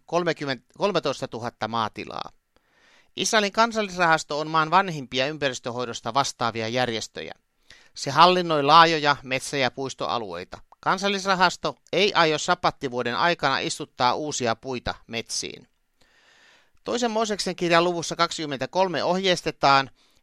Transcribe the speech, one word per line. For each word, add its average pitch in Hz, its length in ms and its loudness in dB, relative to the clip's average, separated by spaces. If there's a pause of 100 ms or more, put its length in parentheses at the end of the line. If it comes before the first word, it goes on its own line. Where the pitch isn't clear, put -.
kolmekymmentä, 151 600 -4 (120)
kolmetoistatuhatta 131 920 -4
maatilaa. 107 600 -6 (880)
Israelin 202 360 0
kansallisrahasto 180 880 0
on 156 80 -4
maan 156 240 0
vanhimpia 151 560 0
ympäristöhoidosta 123 880 -6
vastaavia 117 540 -2
järjestöjä. 113 680 -4 (600)
Se - 180 -8
hallinnoi 165 520 4
laajoja 151 600 6
metsä- 131 340 -6
ja 127 140 2
puistoalueita. 101 840 -6 (220)
Kansallisrahasto 185 960 0 (180)
ei 190 200 2
aio 160 240 4
sabattivuoden 123 800 -2
aikana 139 440 0
istuttaa 127 540 -2
uusia 123 420 -2
puita 123 400 -8 (120)
metsiin. - 600 -10 (1160)
Toisen 233 280 -2
Mooseksen 214 440 -2
kirjan 170 280 4
luvussa 170 320 -2
kaksikymmentäkolme 156 880 -2
ohjeistetaan, 156 880 2 (340)